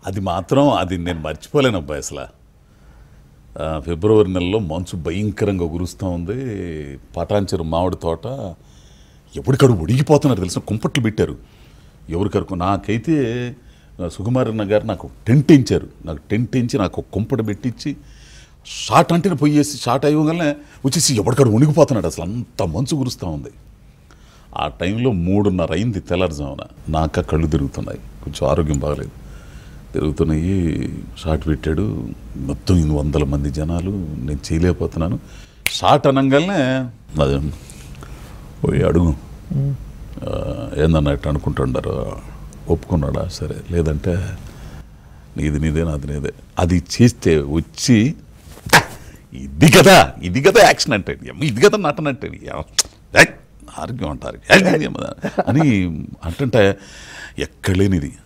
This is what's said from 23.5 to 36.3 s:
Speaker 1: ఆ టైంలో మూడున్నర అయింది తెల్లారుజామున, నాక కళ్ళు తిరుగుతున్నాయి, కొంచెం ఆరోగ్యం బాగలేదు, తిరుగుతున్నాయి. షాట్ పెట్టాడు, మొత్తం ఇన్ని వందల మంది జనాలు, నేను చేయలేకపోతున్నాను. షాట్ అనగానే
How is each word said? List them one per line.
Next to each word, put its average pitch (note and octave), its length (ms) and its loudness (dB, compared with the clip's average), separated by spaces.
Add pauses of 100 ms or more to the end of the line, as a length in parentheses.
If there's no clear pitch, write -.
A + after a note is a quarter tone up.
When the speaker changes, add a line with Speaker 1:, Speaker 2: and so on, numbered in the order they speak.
Speaker 1:
ఆ C#2+ 100 -2
టైంలో G#2+ 440 -2
మూడున్నర F#2 600 2
అయింది A2+ 280 -2
తెల్లారుజామున, D#2 680 -4 (240)
నాక D#2 300 0
కళ్ళు D#2+ 280 0
తిరుగుతున్నాయి, C#2+ 520 -2 (240)
కొంచెం D2 260 -2
ఆరోగ్యం D2 300 2
బాగలేదు, D2 320 -4 (840)
తిరుగుతున్నాయి. D#2 1000 0 (300)
షాట్ D#2 240 -2
పెట్టాడు, D#2 600 -2 (300)
మొత్తం C#2 380 0
ఇన్ని D2+ 240 2
వందల D2 240 0
మంది C#2+ 260 -2
జనాలు, E2+ 420 -4 (280)
నేను C#2+ 340 -6
చేయలేకపోతున్నాను. E2 640 0 (480)
షాట్ C3 400 4
అనగానే C#3 540 4 (600)